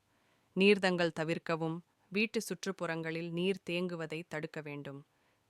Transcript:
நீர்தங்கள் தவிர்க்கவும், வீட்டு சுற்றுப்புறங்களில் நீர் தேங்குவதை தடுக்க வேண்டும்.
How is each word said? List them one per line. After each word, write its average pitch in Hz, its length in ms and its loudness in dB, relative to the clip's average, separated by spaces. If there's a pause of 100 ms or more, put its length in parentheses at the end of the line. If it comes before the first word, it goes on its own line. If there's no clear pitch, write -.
(560)
நீர்தங்கள் 185 600 6
தவிர்க்கவும், 160 580 -2 (360)
வீட்டு 214 280 0
சுற்றுப்புறங்களில் 165 920 -4
நீர் 185 340 0
தேங்குவதை 170 640 -4
தடுக்க 156 320 -6
வேண்டும். 143 400 -10 (500)